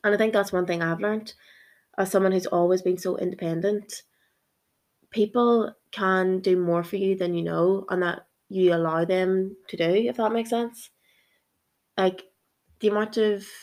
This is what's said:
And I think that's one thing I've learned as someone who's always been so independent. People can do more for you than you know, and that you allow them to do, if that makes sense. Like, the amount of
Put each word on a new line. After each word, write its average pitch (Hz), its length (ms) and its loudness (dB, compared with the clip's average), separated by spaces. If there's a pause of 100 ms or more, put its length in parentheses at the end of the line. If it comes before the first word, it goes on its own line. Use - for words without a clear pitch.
And 208 100 4
I 202 40 2
think 220 160 2
that's 202 200 0
one 180 140 0
thing 170 160 0
I've 165 160 -2
learned 214 340 -4 (640)
as 190 140 -2
someone 190 200 4
who's 185 140 0
always 180 380 2
been 180 140 0
so 180 200 -4
independent. 185 840 -4 (1040)
People 226 640 2 (180)
can 185 500 0
do 185 160 2
more 170 260 0
for 170 140 -8
you 190 180 0
than 175 180 -2
you 170 80 -2
know, 170 480 0
and 180 140 0
that - 240 -4 (220)
you 185 260 4
allow 165 300 0
them 190 500 0 (140)
to - 80 -10
do, 165 80 0
if 226 320 0
that 220 160 0
makes 226 180 -2
sense. 233 400 -4 (1040)
Like, 185 260 0 (580)
the 214 80 2
amount 214 280 -2
of 208 300 0 (160)